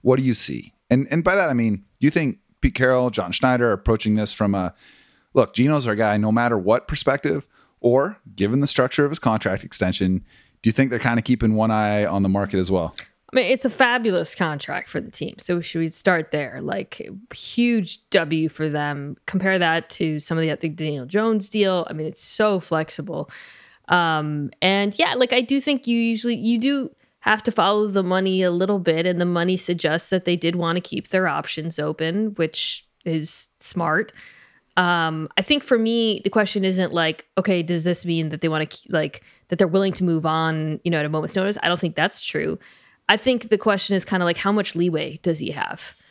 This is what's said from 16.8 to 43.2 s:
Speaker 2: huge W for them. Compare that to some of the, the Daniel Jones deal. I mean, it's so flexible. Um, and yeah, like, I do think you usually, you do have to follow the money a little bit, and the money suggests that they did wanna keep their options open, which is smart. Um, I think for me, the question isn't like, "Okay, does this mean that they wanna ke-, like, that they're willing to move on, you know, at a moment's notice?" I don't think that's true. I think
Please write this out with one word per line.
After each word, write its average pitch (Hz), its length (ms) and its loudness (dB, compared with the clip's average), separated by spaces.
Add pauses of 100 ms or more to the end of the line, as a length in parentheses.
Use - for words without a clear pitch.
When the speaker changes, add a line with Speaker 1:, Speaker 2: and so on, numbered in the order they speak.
Speaker 2:
huge 233 640 -2 (100)
W 160 400 0
for 156 200 -6
them. 147 460 -4 (120)
Compare 190 320 0
that 170 320 0
to 156 280 -2
some 160 180 -4
of 160 60 0
the, 156 120 0
the 165 140 -4
Daniel 147 360 -6
Jones 208 440 0
deal. 190 400 2
I - 40 -8
mean, 156 140 -6
it's - 160 -10
so 208 360 2
flexible. 156 720 -4 (580)
Um, 151 640 0 (100)
and 202 380 2
yeah, - 160 2
like, 247 180 2
I 247 80 4
do 269 200 0
think 277 260 -2
you 233 100 2
usually, 233 380 0
you 226 240 0
do 269 320 0 (300)
have 214 220 0
to 226 80 0
follow 208 360 2
the 196 160 0
money 185 400 2
a 180 80 4
little 190 280 0
bit, 170 260 2
and 180 140 0
the 180 60 2
money 175 320 2
suggests 165 520 -2
that 185 160 0
they 175 100 2
did 170 200 0
wanna 170 260 0
keep - 280 -8
their 185 180 0
options 156 520 -6
open, 160 560 -2
which - 500 -4 (200)
is 160 440 -4 (100)
smart. 160 520 -2 (640)
Um, 165 500 0 (100)
I 185 40 -2
think 285 220 0
for 247 140 2
me, 226 460 0
the 202 60 0
question 202 340 0
isn't 185 300 0
like, 160 320 -2 (120)
"Okay, 180 260 2
does 165 200 -2
this 175 220 0
mean 165 240 0
that 151 120 -8
they 170 60 2
wanna 156 200 -2
ke-, - 220 -16
like, 156 340 -2 (260)
that 170 100 0
they're 190 80 6
willing 190 260 2
to 185 120 -4
move 165 200 2
on, 156 600 0
you 170 60 0
know, 160 80 2
at 151 60 0
a 151 40 -2
moment's 156 260 -2
notice?" 190 260 0
I - 60 -12
don't 175 120 -4
think 170 160 -4
that's - 260 -4
true. 156 360 -4 (520)
I 208 80 6
think 247 320 0